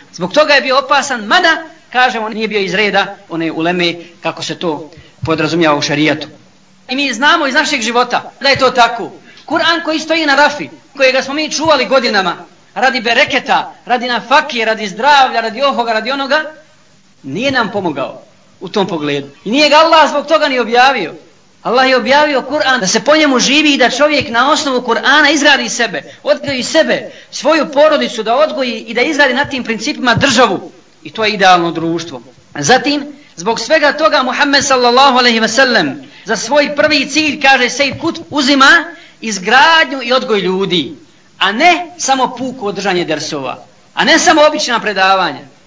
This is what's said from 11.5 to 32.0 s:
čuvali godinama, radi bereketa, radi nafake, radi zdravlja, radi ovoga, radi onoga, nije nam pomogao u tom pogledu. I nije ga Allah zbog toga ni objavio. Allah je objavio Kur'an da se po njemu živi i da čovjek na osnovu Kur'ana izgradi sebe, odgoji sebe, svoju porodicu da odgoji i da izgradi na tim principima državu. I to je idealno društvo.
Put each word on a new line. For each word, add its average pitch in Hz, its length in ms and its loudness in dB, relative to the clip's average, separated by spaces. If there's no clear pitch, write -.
čuvali 285 340 0
godinama, 208 500 0
radi 240 260 0
bereketa, 240 720 0
radi 247 220 -2
nafake, 247 580 -2
radi 208 220 -2
zdravlja, 240 540 2
radi 226 200 -6
ovoga, 233 320 0
radi 220 180 -4
onoga, 277 320 -2
nije 196 280 -4
nam 226 200 -2
pomogao 151 500 -6
u 185 100 -14
tom 196 180 -2
pogledu. 147 400 -6
I 196 60 -6
nije 294 180 0
ga 285 60 4
Allah 320 340 6
zbog 285 180 -4
toga 302 200 0
ni 262 120 -2
objavio. 240 540 2
Allah 254 260 0
je 254 80 2
objavio 269 440 2
Kur'an 262 380 -2
da 185 80 -2
se 220 120 0
po 294 160 2
njemu 285 240 2
živi 294 340 2
i 269 40 0
da 240 120 4
čovjek 269 400 0
na 247 220 2
osnovu 277 300 -2
Kur'ana 277 520 2
izgradi 269 360 2
sebe, 190 340 -4
odgoji 262 400 -2
sebe, 202 480 0
svoju 294 420 0
porodicu 262 500 2
da 226 120 0
odgoji 269 440 -2
i 226 140 -12
da 233 80 0
izgradi 277 320 2
na 285 120 -2
tim 269 180 -6
principima 233 520 -2
državu. 226 560 2
I 147 60 -16
to 220 160 -4
je 208 60 0
idealno 180 400 4
društvo. 165 500 -6